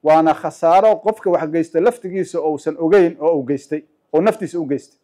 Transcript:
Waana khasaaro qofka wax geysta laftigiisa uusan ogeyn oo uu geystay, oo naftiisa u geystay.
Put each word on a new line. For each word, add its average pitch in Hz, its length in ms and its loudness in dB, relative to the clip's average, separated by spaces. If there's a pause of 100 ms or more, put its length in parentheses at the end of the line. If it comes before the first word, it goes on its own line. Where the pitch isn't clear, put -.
Waana 156 300 4
khasaaro 180 600 2 (100)
qofka 214 240 -2
wax 165 240 0
geysta 165 280 -2
laftigiisa 185 600 -4
uusan 151 380 -4
ogeyn 170 420 2
oo 160 160 0
uu 131 80 -4
geystay, 143 360 -6 (320)
oo 156 80 2
naftiisa 202 380 -2
u 156 60 -6
geystay. 131 380 -8